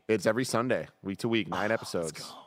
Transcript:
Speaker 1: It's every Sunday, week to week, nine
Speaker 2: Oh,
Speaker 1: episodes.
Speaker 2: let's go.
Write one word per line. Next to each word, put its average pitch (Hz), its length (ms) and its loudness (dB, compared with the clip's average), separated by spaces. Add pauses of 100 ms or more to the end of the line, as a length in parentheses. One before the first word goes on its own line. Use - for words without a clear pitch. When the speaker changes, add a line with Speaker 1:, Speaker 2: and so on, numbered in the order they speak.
Speaker 1:
It's 110 180 4
every 110 180 4
Sunday, 113 440 0 (160)
week 95 140 -4
to 120 100 -2
week, 110 200 2
nine 92 220 -2
Speaker 2:
Oh, 110 40 4
Speaker 1:
episodes. 82 400 -4
Speaker 2:
let's - 60 -14 (100)
go. - 40 -16 (120)